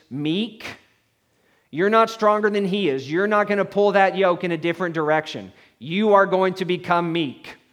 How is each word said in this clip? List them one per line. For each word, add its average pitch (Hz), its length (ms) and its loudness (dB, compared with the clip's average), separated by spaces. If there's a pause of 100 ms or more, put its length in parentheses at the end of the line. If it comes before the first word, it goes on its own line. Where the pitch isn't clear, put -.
(100)
meek, 160 560 -6 (1040)
you're 180 200 0
not 220 200 4
stronger 214 400 2
than 202 160 0
he 190 220 0
is. 131 220 -4
You're 180 160 0
not 208 220 0
gonna 202 160 0
pull 202 280 2
that 190 240 4
yoke 185 280 2
in 175 80 -2
a 165 60 -2
different 170 360 -4
direction. 151 580 -2 (260)
You 196 340 0
are 196 140 6
going 185 280 0
to 185 100 -8
become 175 480 -2
meek 156 440 -6 (160)